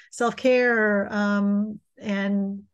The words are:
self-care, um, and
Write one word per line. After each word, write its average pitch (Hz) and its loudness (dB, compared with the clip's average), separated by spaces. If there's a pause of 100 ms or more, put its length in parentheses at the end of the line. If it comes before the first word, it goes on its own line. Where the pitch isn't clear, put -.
(120)
self-care, 233 2
um, 202 0 (200)
and 196 -4 (120)